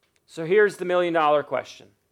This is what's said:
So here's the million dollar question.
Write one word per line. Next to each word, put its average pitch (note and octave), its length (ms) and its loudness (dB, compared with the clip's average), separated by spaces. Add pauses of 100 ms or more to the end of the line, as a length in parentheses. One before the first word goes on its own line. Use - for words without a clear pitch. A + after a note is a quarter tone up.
(260)
So D#3+ 200 -12
here's G3+ 320 2
the F#3 80 -10
million F3+ 280 0
dollar D3+ 300 2
question. A#2 440 -10 (240)